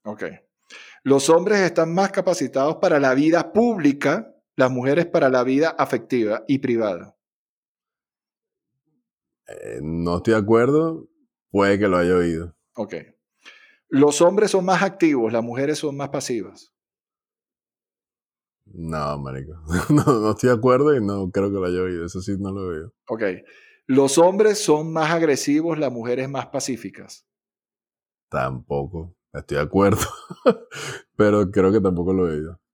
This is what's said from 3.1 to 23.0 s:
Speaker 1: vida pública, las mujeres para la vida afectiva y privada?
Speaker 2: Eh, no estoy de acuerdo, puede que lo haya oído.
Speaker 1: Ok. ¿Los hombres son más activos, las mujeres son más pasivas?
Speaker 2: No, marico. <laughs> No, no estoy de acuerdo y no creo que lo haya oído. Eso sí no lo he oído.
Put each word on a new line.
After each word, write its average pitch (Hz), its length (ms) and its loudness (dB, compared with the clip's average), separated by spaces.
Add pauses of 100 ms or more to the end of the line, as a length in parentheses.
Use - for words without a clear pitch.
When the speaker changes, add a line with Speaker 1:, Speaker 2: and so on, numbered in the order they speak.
Speaker 1:
vida 160 380 2
pública, 185 800 0 (200)
las 127 140 2
mujeres 135 380 0
para 151 220 2
la 127 140 2
vida 139 260 2
afectiva 120 800 -2
y 135 120 0
privada? 104 560 -4 (2250)
Speaker 2:
Eh, 53 340 -14
no 85 360 -2
estoy 113 160 0
de 110 60 4
acuerdo, 139 680 2 (420)
puede 98 300 2
que 104 80 2
lo 90 100 2
haya 90 180 2
oído. 85 400 -2 (200)
Speaker 1:
Ok. 101 200 -10 (920)
¿Los 143 320 4
hombres 196 300 4
son 190 140 2
más 185 180 2
activos, 147 500 0
las 117 100 0
mujeres 139 360 -4
son 143 180 -6
más 139 120 -8
pasivas? 123 640 -8 (1900)
Speaker 2:
No, 78 520 -8
marico. 67 360 -12 (120)
<laughs> 87 240 -4
No, 147 140 4 (160)
no 107 120 0
estoy 127 180 0
de 123 60 4
acuerdo 127 400 2
y 113 100 -2
no 98 260 -4
creo 98 180 -2
que 98 80 -4
lo 92 80 -4
haya 90 160 -2
oído. 90 240 -6
Eso 90 160 -10
sí 98 180 -6
no 98 120 -6
lo 98 100 -10
he 90 160 -6
oído. 82 160 -14 (140)